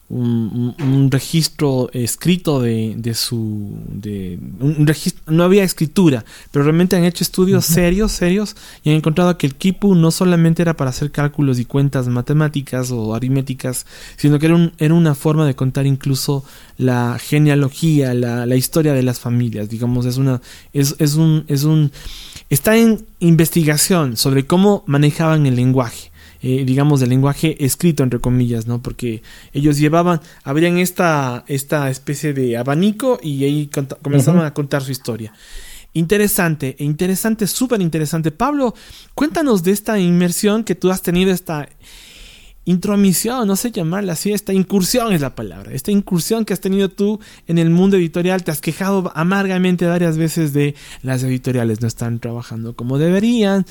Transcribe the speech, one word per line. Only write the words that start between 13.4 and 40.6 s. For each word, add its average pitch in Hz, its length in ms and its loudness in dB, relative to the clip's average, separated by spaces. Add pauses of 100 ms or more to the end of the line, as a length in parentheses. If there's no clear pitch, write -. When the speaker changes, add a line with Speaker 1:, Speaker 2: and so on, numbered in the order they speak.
Speaker 1:
sino 147 220 2
que 156 80 0
era 165 80 4
un, 170 240 2
era 156 160 2
una 160 220 4
forma 156 280 0
de 135 120 0
contar 135 300 -2
incluso 135 580 -2 (340)
la 123 420 0
genealogía, 143 920 2
la, 120 320 -2
la 127 100 2
historia 151 380 0
de 131 80 0
las 127 160 -2
familias, 120 500 -2
digamos, 120 380 -2
es 123 120 -2
una, 135 220 0 (320)
es, 143 280 0
es 151 160 0
un, 156 320 2
es 143 160 0
un, 156 260 2 (580)
está 214 280 2
en 226 280 4 (140)
investigación 160 960 2
sobre 135 300 0
cómo 196 400 4
manejaban 147 600 2
el 127 100 2
lenguaje. 127 560 0 (300)
Eh, 131 240 -2
digamos, 139 340 2
del 123 80 2
lenguaje 139 560 0
escrito, 147 400 0
entre 123 160 -2
comillas, 120 460 0
¿no? 120 140 -4
Porque 117 420 -8 (320)
ellos 143 240 0
llevaban, 165 420 2 (240)
abrían 165 320 0
esta, 160 720 0
esta 143 420 -2
especie 143 440 -6
de 123 240 -2
abanico 202 640 0
y 139 220 -4
ahí 147 220 0
conta-, 143 300 -6
comenzaban 143 440 2
Speaker 2:
Ujú. 160 60 0
Speaker 1:
a 143 80 -6
contar 143 280 -4
su 131 100 -8
historia. 110 400 -8 (600)
Interesante, 170 840 0
interesante, 185 680 -2
súper 247 340 -2
interesante. 160 500 -2
Pablo, 254 440 -2 (400)
cuéntanos 285 500 0
de 185 80 2
esta 208 260 -2
inmersión 180 640 2